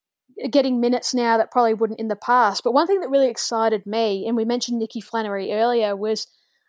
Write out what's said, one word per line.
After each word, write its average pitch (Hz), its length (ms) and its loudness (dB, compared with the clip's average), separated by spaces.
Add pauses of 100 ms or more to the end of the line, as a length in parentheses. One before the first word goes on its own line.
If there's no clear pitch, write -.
(500)
getting 262 320 2
minutes - 320 0
now 233 240 2
that 220 120 0
probably 233 220 4
wouldn't 220 260 -2
in 220 100 -6
the 214 60 -4
past. 226 480 2
But 240 120 0
one 311 120 4
thing 381 140 0
that 349 80 -6
really 269 220 2
excited 220 560 -2
me, 208 420 -2
and 233 80 -2
we 226 80 -2
mentioned 240 340 -2
Nikki 220 220 -6
Flannery 202 500 -6
earlier, 220 460 0
was, 214 300 -4 (420)